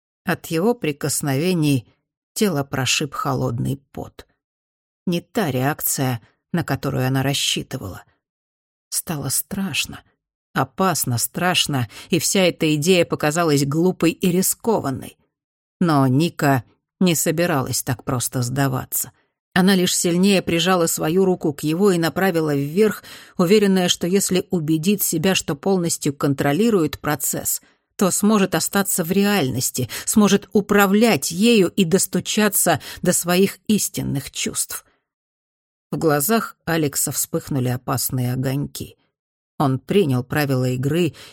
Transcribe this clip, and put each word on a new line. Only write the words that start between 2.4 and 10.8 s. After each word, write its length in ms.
прошиб 520
холодный 600
пот. 360
Не 140
та 280
реакция, 720
на 100
которую 440
она 160
рассчитывала. 800
Стало 400
страшно, 760
опасно 640